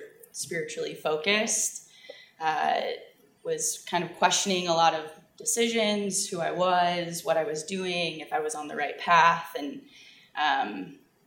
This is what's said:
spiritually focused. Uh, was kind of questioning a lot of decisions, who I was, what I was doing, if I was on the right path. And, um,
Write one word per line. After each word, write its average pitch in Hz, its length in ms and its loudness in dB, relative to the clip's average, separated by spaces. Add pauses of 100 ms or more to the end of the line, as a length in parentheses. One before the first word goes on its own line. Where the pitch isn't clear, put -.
(320)
spiritually 156 640 -6
focused. 202 960 -2 (500)
Uh, 156 400 0 (640)
was 160 460 -4
kind 170 160 0
of 165 100 -10
questioning 180 540 2
a 170 40 4
lot 165 200 6
of 156 180 -6 (260)
decisions, 208 920 0
who 175 120 -6
I 156 120 0
was, 175 760 2
what 160 120 4
I 160 60 2
was 156 200 -4
doing, 175 560 -2
if 147 120 -10
I 156 80 0
was 156 160 -2
on 151 120 -8
the 151 80 -8
right 147 240 -4
path. 170 580 4
And, - 240 -8 (580)
um, 104 600 -2 (280)